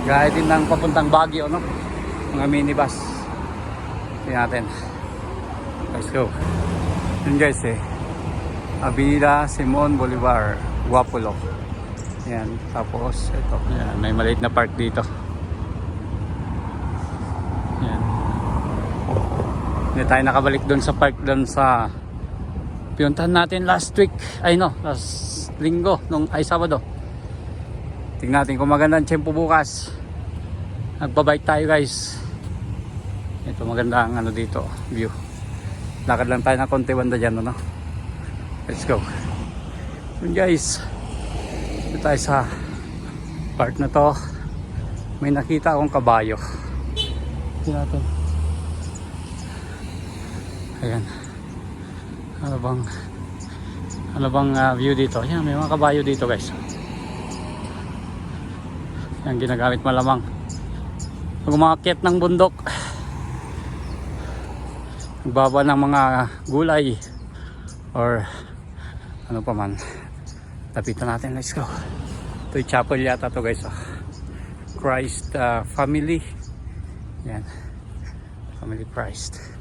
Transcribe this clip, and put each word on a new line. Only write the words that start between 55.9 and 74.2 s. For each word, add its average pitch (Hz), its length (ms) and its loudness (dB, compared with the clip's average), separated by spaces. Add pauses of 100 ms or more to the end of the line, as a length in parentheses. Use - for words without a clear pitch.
dito, 135 240 2
guys. 120 280 0 (2750)
Ayan, 127 160 0
ginagamit 123 420 2
malamang 131 400 4 (1200)
pag 147 80 4
umakyat 160 480 6
ng 180 160 6
bundok. 180 360 6 (2750)
Nagbaba 135 400 6
ng 143 120 6
mga 139 240 6 (440)
gulay 151 480 4 (1000)
or 120 280 2 (1040)
ano 113 160 -4
pa - 80 -4
man. 104 240 -2 (1040)
Lapitan 120 340 -2
natin, 123 240 -4
let's 131 160 -6
go. - 160 -4 (840)
Ito 135 100 0
yung - 80 -6
chapel 127 320 4
yata 127 300 0
to, 127 100 -2
guys, 113 220 -2
oh. - 100 -6 (1040)